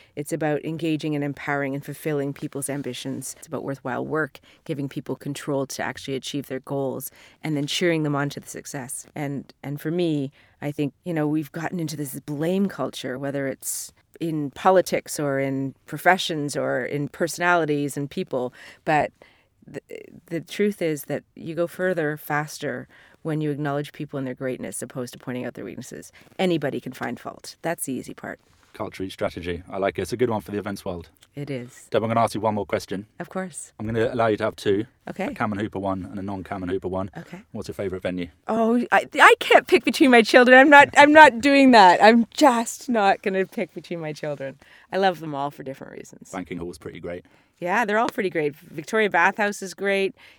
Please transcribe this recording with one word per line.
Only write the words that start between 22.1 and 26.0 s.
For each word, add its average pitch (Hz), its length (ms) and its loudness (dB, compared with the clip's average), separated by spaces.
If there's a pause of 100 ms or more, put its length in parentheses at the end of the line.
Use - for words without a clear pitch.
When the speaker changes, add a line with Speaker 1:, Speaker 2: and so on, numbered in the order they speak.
Speaker 1:
faster, 147 680 -6 (340)
when 156 200 -4
you 151 100 -2
acknowledge 143 420 -6
people 147 240 -12
in 135 80 -6
their 127 80 -8
greatness 127 480 -8
opposed 123 320 -10
to - 60 -14
pointing 123 260 -10
out 123 80 -10
their 117 120 -14
weaknesses. - 460 -16 (280)